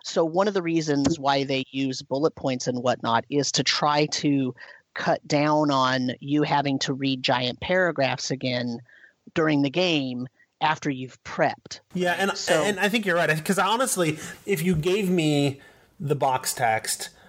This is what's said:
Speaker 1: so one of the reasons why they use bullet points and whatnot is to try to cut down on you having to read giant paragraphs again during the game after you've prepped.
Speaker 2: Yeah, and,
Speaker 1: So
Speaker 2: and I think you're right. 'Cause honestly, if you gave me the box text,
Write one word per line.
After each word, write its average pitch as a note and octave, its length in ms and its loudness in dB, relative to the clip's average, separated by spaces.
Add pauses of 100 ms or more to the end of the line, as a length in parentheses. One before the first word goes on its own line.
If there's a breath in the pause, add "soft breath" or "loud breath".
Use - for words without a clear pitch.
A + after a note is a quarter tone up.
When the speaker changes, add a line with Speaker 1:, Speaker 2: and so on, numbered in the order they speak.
Speaker 1:
so F3 200 0
one E3+ 220 2
of G3+ 80 -2
the F#3+ 80 0
reasons D3+ 560 0
why C#3 240 2
they C3+ 300 -2
use C3+ 300 -4
bullet C#3+ 340 -2
points C3 320 -4
and B2 160 -4
whatnot A#2 440 0
is C#3+ 240 0
to C#3 120 0
try D3+ 420 2
to C#3 480 0 (400 loud breath)
cut - 320 -2
down D3+ 460 2
on B2+ 480 2
you D3 240 0
having C#3+ 360 0
to - 140 -2
read C3+ 300 -2
giant B2 360 0
paragraphs D3+ 680 0
again B2+ 480 -2 (560 loud breath)
during D#3 280 2
the C#3 80 0
game C3+ 580 -2 (320 soft breath)
after D#3 280 0
you've B2+ 360 -8
prepped. - 560 -4 (140)
Speaker 2:
Yeah, F3+ 220 0
and, F#3+ 220 0
Speaker 1:
So E3 240 2
Speaker 2:
and G3 160 0
I G3+ 100 0
think G#3+ 180 0
you're E3+ 100 2
right. D#3 280 0
'Cause F#3+ 140 2
honestly, F#3+ 600 0 (260 loud breath)
if F#3+ 160 0
you F3+ 140 2
gave F#3 340 0
me D3 500 2 (380 loud breath)
the D3 160 0
box C3 400 0
text, A2+ 540 -2 (200 loud breath)